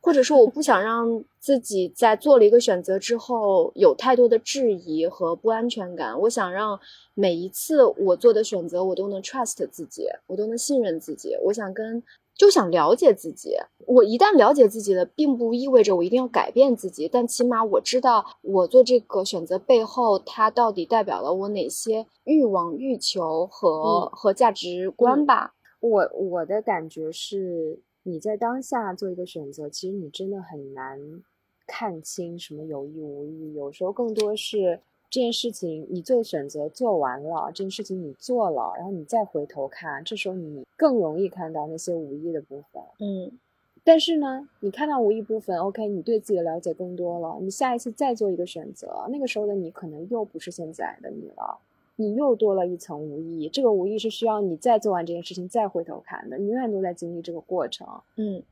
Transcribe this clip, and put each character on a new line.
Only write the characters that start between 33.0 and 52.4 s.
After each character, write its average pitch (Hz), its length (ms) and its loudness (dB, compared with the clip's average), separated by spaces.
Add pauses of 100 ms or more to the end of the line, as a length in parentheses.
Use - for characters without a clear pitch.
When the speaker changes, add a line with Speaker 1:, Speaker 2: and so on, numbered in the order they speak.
Speaker 2:
意， 156 280 -14
有 143 180 -10
时 143 120 -8
候 185 80 -2
更 226 220 -4
多 214 220 -2
是 185 440 -2 (300)
这 262 120 -2
件 233 100 0
事 233 200 -6
情 160 380 -10
你 180 120 -8
做 240 220 0
选 143 260 -6
择 147 180 -8
做 214 300 -2
完 135 260 -2
了， 156 300 -6
这 196 100 -10
件 190 80 -8
事 220 120 -12
情 185 180 -8
你 147 120 -10
做 233 360 -2
了， 117 260 -4
然 170 100 -10
后 196 60 -8
你 170 140 -8
再 220 180 -2
回 156 220 -6
头 139 220 -10
看， 147 360 -12
这 214 120 -10
时 202 120 -8
候 185 80 -8
你 151 300 -12 (100)
更 285 200 2
容 170 240 0
易 190 100 0
看 165 240 -12
到 151 140 -6
那 160 100 -12
些 175 160 -8
无 151 220 -8
意 165 160 -8
的 156 100 -6
部 143 200 -18 (120)
分。 - 80 -16 (180)
Speaker 1:
嗯。 190 320 -8 (520)
Speaker 2:
但 330 160 8
是 320 180 -2
呢， 277 300 -6 (120)
你 202 100 -6
看 285 180 -6
到 285 120 -2
无 214 120 2
意 220 100 -2
部 214 180 -6
分， 185 200 -6
OK， 202 280 -6
你 196 140 -6
对 220 180 -2
自 - 140 -6
己 185 40 0
的 170 60 -2
了 165 160 -4
解 170 140 -6
更 180 240 -10
多 175 220 -6
了， 165 220 -10
你 190 80 -6
下 254 260 -2
一 240 40 -6
次 240 120 -8
再 262 220 -2
做 214 160 -2
一 180 60 -2
个 175 100 -4
选 - 280 -14
择， - 360 -12
那 277 80 -8
个 277 80 -4
时 226 140 -4
候 208 80 -2
的 208 80 -4
你 175 160 -6
可 - 160 -14
能 156 220 -14
又 220 160 -4
不 165 120 -18
是 170 140 -14
现 165 220 -12
在 - 280 -10
的 - 80 -14
你 - 280 -14
了， - 200 -10 (380)
你 208 200 -2
又 269 200 2
多 208 180 2